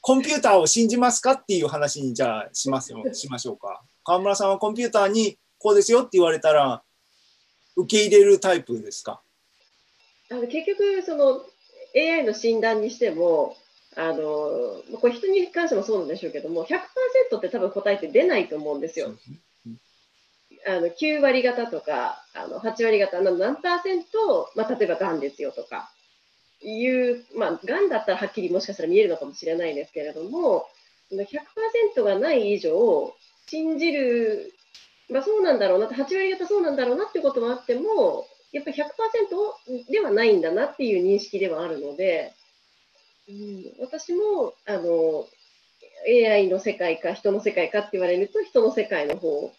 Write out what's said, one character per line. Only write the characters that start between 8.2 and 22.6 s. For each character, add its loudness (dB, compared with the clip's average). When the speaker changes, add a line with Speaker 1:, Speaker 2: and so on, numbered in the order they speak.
Speaker 1:
る 8
タ 4
イ 0
プ -6
で -14
す -14
か？ -12
Speaker 2:
あ -12
の、 -4
結 -6
局、 0
そ -6
の、 2
エ 2
ー 2
ア 2
イ -2
の 0
診 0
断 0
に -2
し -16
て 2
も、 2
あ -4
の、 -4
こ 4
れ 2
人 -6
に 2
関 -2
し -2
て 0
も 0
そ -2
う 0
な -4
ん -10
で -6
し -10
ょ -6
う -16
け -8
ど -8
も、 -4
百 -4
パ -14
ー -20
セ 6
ン -6
ト -2
っ -4
て -4
多 -6
分 0
答 0
え 2
っ -8
て -8
出 6
な 2
い -2
と -8
思 -4
う -6
ん -6
で -6
す -10
よ。 -6
Speaker 1:
そ -12
う -18
で -20
す -20
ね。 -20
う -16
ん。 -16
Speaker 2:
あ 0
の、 0
九 -2
割 4
方 0
と -8
か、 -6
あ -12
の、 -10